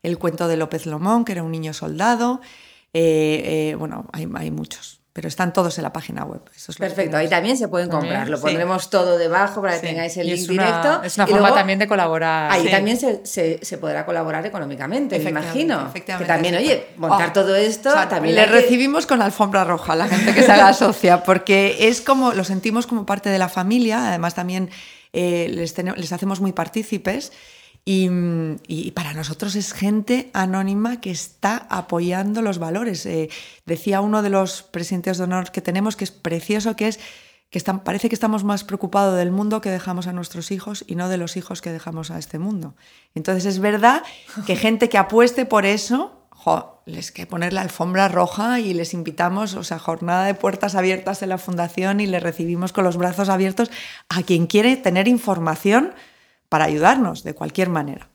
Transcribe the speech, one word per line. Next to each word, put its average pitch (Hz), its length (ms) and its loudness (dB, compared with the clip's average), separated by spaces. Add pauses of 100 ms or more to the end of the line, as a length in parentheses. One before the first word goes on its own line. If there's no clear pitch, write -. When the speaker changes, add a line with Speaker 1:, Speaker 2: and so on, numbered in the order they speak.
Speaker 1:
el 170 160 -4
cuento 170 280 -2
de 165 100 0
López 160 300 -4
Lomón, 185 380 0
que 226 80 -6
era 175 100 -6
un 160 80 -6
niño 160 220 -6
soldado. 226 680 -2 (520)
Eh, 156 800 2
eh, - 20 -8
bueno, - 380 -8
hay, 160 240 -8
hay 156 160 -6
muchos, - 480 -12 (120)
pero 165 140 -10
están 175 260 -4
todos 170 260 0
en 170 60 -6
la 143 80 -6
página - 320 -10
web. - 180 -12 (120)
Eso - 160 -20
es - 80 -14
lo - 60 -4
que 190 60 -4
Speaker 2:
Perfecto, 185 220 -2
Speaker 1:
tenemos. 156 100 0
Speaker 2:
ahí 170 60 -2
también 185 280 2
se 240 100 -2
pueden 175 240 -2
Speaker 3:
También. 147 220 -2
Speaker 2:
comprar. - 160 -4
Lo 151 80 -2
Speaker 1:
Sí. 127 80 -6
Speaker 2:
pondremos 175 460 0
todo 180 280 4
debajo 190 440 2
para 185 120 0
que 165 60 -4
Speaker 1:
Sí. 170 60 -8
Speaker 2:
tengáis 165 300 -4
el 175 120 -2
Speaker 3:
Y - 40 0
Speaker 2:
link 180 100 -2
Speaker 3:
es 170 60 -6
una, 185 180 2
Speaker 2:
directo. 175 360 2
Speaker 3:
es 180 140 -6
una 202 80 4
Speaker 2:
Y - 60 4
Speaker 3:
forma 202 100 6
Speaker 2:
luego 202 160 8
Speaker 3:
también 196 240 2
de 208 80 2
colaborar. 160 640 2
Speaker 2:
ahí 175 120 4
Speaker 1:
Sí. 185 60 2
Speaker 2:
también 202 280 2
se, 240 280 -2
se, 165 380 -2
se - 140 -10
podrá 151 280 -4
colaborar 165 400 -4
económicamente, 180 680 -4
me 160 60 0
Speaker 1:
Efectivamente, 165 400 -2
Speaker 2:
imagino. 196 260 -2
Speaker 1:
efectivamente, 180 380 -8
Speaker 2:
Que 170 60 2
también, 170 220 2
Speaker 1:
efectivamente. 254 380 2
Speaker 2:
oye, - 80 -20
montar 170 300 2
Speaker 1:
Oh, - 20 -10
Speaker 2:
todo 190 240 4
esto 214 320 2
Speaker 1:
o 277 40 6
sea, 202 160 4
Speaker 2:
también 165 280 0
Speaker 1:
le 214 60 8
Speaker 2:
hay 214 40 8
que 208 60 2
Speaker 1:
recibimos 247 540 4
con 262 120 2
la 226 60 4
alfombra 196 400 2
roja 165 300 0
a - 20 2
la 170 120 2
gente 202 260 4
que 262 80 8
se 240 100 10
haga 196 200 10
socia, 185 520 4
porque 196 640 4
es 240 120 2
como, 262 320 2
lo 190 120 -2
sentimos 214 420 -2
como 233 200 -2
parte 202 220 -2
de 196 100 2
la 185 100 2
familia, 226 600 0
además 170 260 -2
también, 185 360 -4 (420)
eh, 175 380 0
les 165 240 -6
tene-, 180 220 -6
les 165 160 -8
hacemos 190 280 -4
muy 196 120 0
partícipes. 202 800 -4 (560)
Y, 185 220 2 (560)
y 170 240 -8
para 151 240 -6
nosotros 156 400 -8
es 202 180 -6
gente 214 600 -2
anónima 196 680 -2
que 190 120 -8
está - 580 -4
apoyando 185 720 -2
los 202 160 -2
valores. 175 480 -4
Eh, 160 220 -4 (360)
decía 190 360 -2
uno 208 220 0
de 202 80 0
los 196 340 0
presidentes 175 540 -4
de 185 40 -4
honor 180 300 -2
que - 80 -4
tenemos, 196 340 -2
que - 80 -8
es 190 80 -6
precioso, 202 640 -4
que 214 140 -2
es 214 100 -6 (500)
que 180 120 -6
estam-, 190 240 -4
parece 196 240 -2
que 233 80 0
estamos 214 260 0
más 202 220 -2
preocupados 196 520 0
del 180 140 2
mundo 208 300 0
que 208 100 -4
dejamos 180 380 -4
a 180 40 -6
nuestros 175 380 -10
hijos 196 380 -8
y 170 80 -6
no 180 120 -4
de 185 80 -2
los 170 200 -6
hijos 180 260 -10
que 170 80 -8
dejamos 160 400 -10
a 165 80 -10
este 156 220 -10
mundo. 175 340 -6 (400)
Entonces 185 320 -2
es 190 140 -2
verdad 214 420 4 (460)
que 185 80 2
Speaker 2:
<laughs> - 0 -
Speaker 1:
gente 220 320 2
que 226 100 2
apueste 233 480 4
por 214 180 2
eso, 214 640 -2
jo, - 560 -4
les 165 260 -14
que 175 120 -16
poner 175 280 -4
la 190 80 -2
alfombra 185 480 0
roja 185 500 0
y 208 160 -2
les 165 200 -4
invitamos, 180 600 -4
o 190 80 -8
sea, 165 160 -8
jornada 170 460 -2
de 196 100 0
puertas 190 400 -2
abiertas 185 480 -2
en 190 60 -6
la 185 100 -4
fundación 180 600 -2
y 208 80 -2
les 180 120 -2
recibimos 175 520 -4
con 202 100 0
los 175 140 2
brazos 180 320 0
abiertos 190 420 0 (380)
a 175 160 -2
quien 170 240 2
quiere 220 280 4
tener 196 300 2
información 208 840 2 (560)
para 156 180 4
ayudarnos 170 580 4
de 151 100 -8
cualquier 170 340 -2
manera. 147 460 -6